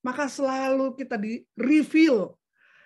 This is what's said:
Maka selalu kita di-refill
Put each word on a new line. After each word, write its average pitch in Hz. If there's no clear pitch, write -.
Maka 262
selalu 269
kita 247
di-refill 247